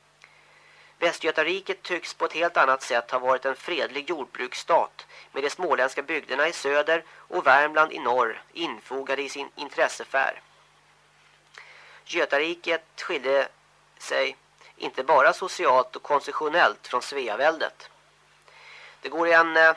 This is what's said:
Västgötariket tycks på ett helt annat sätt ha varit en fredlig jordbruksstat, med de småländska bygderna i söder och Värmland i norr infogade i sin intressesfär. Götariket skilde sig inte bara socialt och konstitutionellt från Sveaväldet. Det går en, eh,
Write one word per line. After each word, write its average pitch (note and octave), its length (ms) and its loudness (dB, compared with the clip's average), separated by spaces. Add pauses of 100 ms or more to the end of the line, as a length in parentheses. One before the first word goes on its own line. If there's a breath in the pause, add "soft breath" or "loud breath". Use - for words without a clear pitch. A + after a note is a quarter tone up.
(1000 soft breath)
Västgötariket E3 840 -2
tycks - 300 -8
på - 120 -6
ett D#3+ 80 -4
helt E3+ 240 0
annat C3 240 4
sätt A#2+ 300 -2
ha C3 80 0
varit B2+ 260 0
en C3+ 100 -2
fredlig C#3 540 -6
jordbruksstat, C3+ 960 -2 (260 loud breath)
med C3+ 120 -8
de C#3+ 60 0
småländska C3+ 520 0
bygderna C#3 460 -2
i E3+ 60 -2
söder D3 560 0
och E3 380 -4
Värmland D3+ 440 4
i - 80 -10
norr A#2+ 420 0 (120)
infogade C3+ 680 -6
i C3+ 80 -8
sin C3+ 260 -10
intressesfär. C3+ 840 -4 (1600 loud breath)
Götariket E3 960 -4
skilde C3+ 460 0 (500)
sig C3+ 400 -4 (380 loud breath)
inte C3+ 280 -8
bara D3 300 6
socialt D3 600 0
och - 80 -12
konstitutionellt D3 840 0
från B2 140 -4
Sveaväldet. C#3 880 -4 (1120 loud breath)
Det C#3 80 -12
går E3 180 -2
en, E3 300 6
eh, D#3+ 200 8